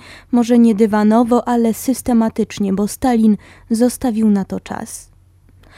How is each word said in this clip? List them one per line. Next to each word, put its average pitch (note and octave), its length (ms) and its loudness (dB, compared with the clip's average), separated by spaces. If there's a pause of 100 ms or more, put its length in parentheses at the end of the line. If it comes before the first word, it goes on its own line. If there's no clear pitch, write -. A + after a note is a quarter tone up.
(320)
może A#3+ 280 2
nie A#3 160 4
dywanowo, A3 720 2
ale A#3 260 0
systematycznie, A3+ 1000 -2
bo G3+ 140 -2
Stalin A3 500 0 (320)
zostawił A3+ 600 0
na G3 160 0
to F#3+ 140 -10
czas. - 520 -14 (680)